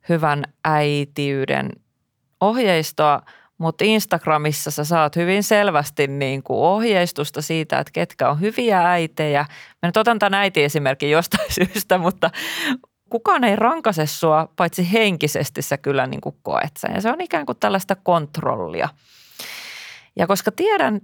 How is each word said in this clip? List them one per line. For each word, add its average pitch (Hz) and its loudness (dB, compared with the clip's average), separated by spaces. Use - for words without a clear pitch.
hyvän 151 0
äitiyden 143 0
ohjeistoa, 175 2
mut 165 -2
Instagramissa 160 0
sä 151 -4
saat 156 2
hyvin 180 2
selvästi 165 2
niinku 135 -2
ohjeistusta 185 0
siitä, 151 -2
että 143 -6
ketkä 165 -2
on 147 0
hyviä 202 2
äitejä. 156 0
Mä 175 0
nyt 175 2
otan 220 2
tän 196 2
äitiesimerkin 147 0
jostain 185 0
<laughs> - -2
syystä, 190 0
mutta 170 0
kukaan 277 0
ei 208 4
rankaise 220 0
sua, 156 0
paitsi 175 0
henkisesti 165 0
sä 143 -4
kyllä 135 -2
niinku - -10
koet - -4
sen. - -6
Ja 190 -2
se 220 -2
on 311 -4
ikään 311 -4
kuin 240 -6
tällaista 196 -2
kontrollia. 139 -2
Ja 170 0
koska 196 0
tiedän, 302 0